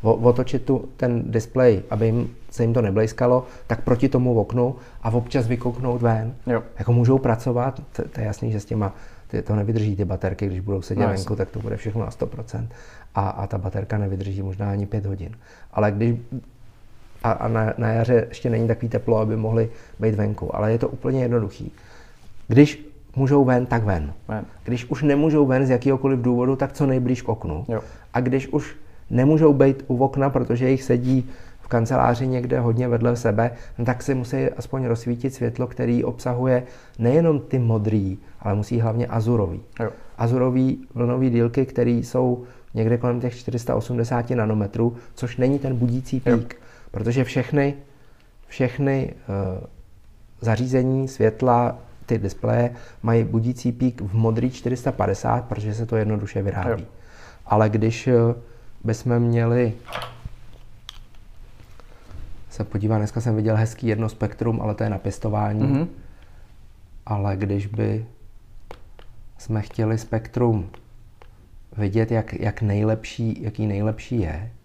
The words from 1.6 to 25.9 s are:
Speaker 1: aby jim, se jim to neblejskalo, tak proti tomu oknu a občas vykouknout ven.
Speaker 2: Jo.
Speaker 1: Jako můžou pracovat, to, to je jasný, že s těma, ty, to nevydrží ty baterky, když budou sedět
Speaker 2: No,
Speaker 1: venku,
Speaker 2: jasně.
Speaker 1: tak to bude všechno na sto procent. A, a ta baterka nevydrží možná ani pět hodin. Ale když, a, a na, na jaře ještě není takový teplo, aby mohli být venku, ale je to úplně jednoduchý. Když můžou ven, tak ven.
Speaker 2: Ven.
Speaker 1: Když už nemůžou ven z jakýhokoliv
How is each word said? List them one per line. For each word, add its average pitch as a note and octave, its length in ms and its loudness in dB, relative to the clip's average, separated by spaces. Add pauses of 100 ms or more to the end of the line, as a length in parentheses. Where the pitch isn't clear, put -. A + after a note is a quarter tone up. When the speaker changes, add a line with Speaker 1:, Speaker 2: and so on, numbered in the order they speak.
Speaker 1:
aby A2 160 0
jim, A#2+ 300 0 (140)
se - 140 -2
jim A#2 100 2
to A#2+ 80 2
neblejskalo, A2+ 640 2 (220)
tak A2+ 140 -2
proti B2+ 280 4
tomu B2+ 300 2
oknu B2 360 2 (280)
a A2+ 80 0
občas A#2+ 360 0
vykouknout B2 540 -2
ven. A2+ 320 2 (140)
Speaker 2:
Jo. A#2 160 0 (160)
Speaker 1:
Jako A#2+ 140 2
můžou A#2+ 240 6
pracovat, B2+ 640 0 (140)
to, - 140 -4
to - 120 -10
je A2 40 -2
jasný, A2 260 -4
že G#2+ 80 -2
s G#2 60 -12
těma, G#2 300 -2 (320)
ty, - 140 -4
to G#2+ 140 0
nevydrží G#2+ 400 2
ty F#2+ 100 0
baterky, F#2 420 -2
když F#2 120 -4
budou G2 220 -2
sedět G2+ 200 -2
Speaker 2:
No, A#2 60 4
Speaker 1:
venku, G2 140 0
Speaker 2:
jasně. G#2+ 140 -2
Speaker 1:
tak - 140 -2
to A2 100 -8
bude G#2+ 180 -4
všechno G#2+ 280 -4
na A2 60 -8
sto A#2+ 160 -4
procent. A2+ 440 -8 (440)
A, G2 140 0
a G2 180 -6
ta - 100 -4
baterka G2+ 400 -4
nevydrží G2 440 -4
možná G2 300 -4
ani G2+ 140 -2
pět G#2 200 -4
hodin. F#2 260 -6 (420)
Ale G#2+ 180 2
když, A#2 280 0 (1040)
a, A2+ 80 2
a A2+ 160 -2
na, A2+ 300 0
na A2+ 100 0
jaře A2+ 420 4
ještě - 200 -4
není A2+ 180 2
takový A2+ 220 -2
teplo, A2+ 280 0
aby A2 180 0
mohli A2+ 340 0 (300)
být G#2+ 160 2
venku, G#2 400 -2
ale G#2+ 160 2
je A#2 80 2
to - 100 0
úplně C3 320 -2
jednoduchý. A#2 500 -2 (760)
Když C#3+ 400 6 (280)
můžou C3+ 300 4
ven, B2 200 4
tak A#2+ 180 0
ven. E2 300 0 (140)
Speaker 2:
Ven. A2 180 -6 (180)
Speaker 1:
Když A#2+ 220 -4
už B2 180 -4
nemůžou D3 420 6
ven C3 200 4
z B2+ 40 2
jakýhokoliv C3 500 2